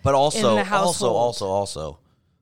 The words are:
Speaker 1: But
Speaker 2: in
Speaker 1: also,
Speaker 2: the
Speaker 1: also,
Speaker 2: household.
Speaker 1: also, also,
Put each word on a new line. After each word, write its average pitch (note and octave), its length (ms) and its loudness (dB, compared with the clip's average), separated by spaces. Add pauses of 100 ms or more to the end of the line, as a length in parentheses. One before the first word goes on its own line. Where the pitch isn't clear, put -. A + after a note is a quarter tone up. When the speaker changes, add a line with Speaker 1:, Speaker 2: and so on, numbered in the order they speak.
Speaker 1:
But C3+ 80 0
Speaker 2:
in C#3 60 4
Speaker 1:
also, D3 260 2
Speaker 2:
the B2 60 4 (100)
Speaker 1:
also, G3+ 60 0
Speaker 2:
household. F3+ 520 0
Speaker 1:
also, A#2 300 -2
also, F#2+ 520 -4 (440)